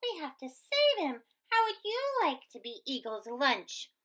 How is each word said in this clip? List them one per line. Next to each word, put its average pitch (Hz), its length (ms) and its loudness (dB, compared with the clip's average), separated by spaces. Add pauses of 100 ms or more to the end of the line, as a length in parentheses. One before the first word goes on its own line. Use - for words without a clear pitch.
We 453 180 -4
have 285 180 -8
to 262 120 -10
save 571 560 2
him. 240 180 -4 (260)
How 453 160 6
would 427 180 -2
you 453 180 -2 (220)
like 254 280 0
to 240 80 -16
be 233 260 -10
Eagle's 220 420 -4
lunch? 240 640 0 (140)